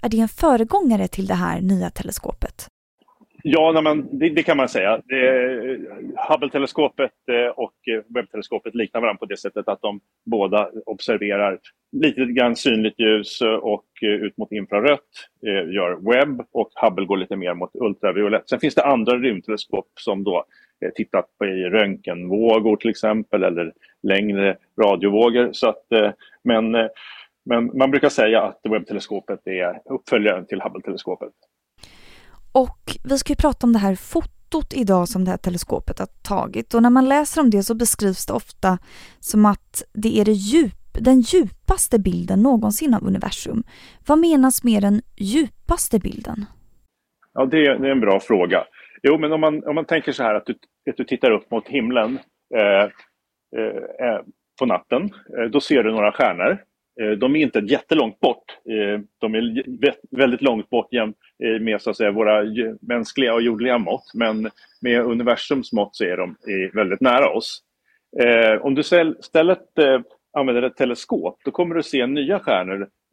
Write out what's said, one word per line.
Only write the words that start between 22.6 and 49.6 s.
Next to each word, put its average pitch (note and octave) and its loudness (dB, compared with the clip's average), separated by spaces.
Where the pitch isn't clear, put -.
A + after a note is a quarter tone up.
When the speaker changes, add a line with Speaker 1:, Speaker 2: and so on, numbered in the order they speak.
Speaker 2:
till A2+ -2
exempel, G#2+ -2
eller F2 -2
längre G2 2
radiovågor. G#2+ 4
Så A#2 0
att, - -6
eh, G#2+ 4
men, A2+ 2
eh, A2+ 2
men A#2+ -2
man C3+ 4
brukar C#3+ 4
säga A2 4
att - -4
Webb-teleskopet G#2 -6
är F2+ -4
uppföljaren G#2 -2
till F#2+ -8
Hubble-teleskopet. F#2+ -10
Speaker 1:
Och - -2
vi C#4 2
ska - -4
ju C#4+ 2
prata B3+ 0
om A#3 6
det A3 4
här G3 0
fotot - -6
idag F#3+ 2
som F#3 -2
det F#3 -2
här F#3 -4
teleskopet - -6
har F#3+ -6
tagit. G#3 -6
Och A#3 4
när A#3+ 6
man C4 4
läser D4 2
om C4 6
det G3+ 2
så A3+ -2
beskrivs G#3 -2
det - -6
ofta - -2
som G#3+ 2
att - 0
det G#3+ -2
är G#3 4
det G#3+ 4
djup-, G#3+ 0
den B3+ 6
djupaste B3+ 0
bilden F#3 0
någonsin A#3 2
av - 0
universum. - -4
Vad D4+ 4
menas C#4+ 4
med G#3+ 2
den G#3 2
djupaste B3+ -2
bilden? G#3 -8
Speaker 2:
Ja, C3+ 0
det D#3 4
är, C3 2
det C3+ 0
är C#3 2
en C3+ 2
bra G2 4
fråga. F2+ 2
Jo, D3 4
men D3+ -2
om D#3 0
man, D3+ 0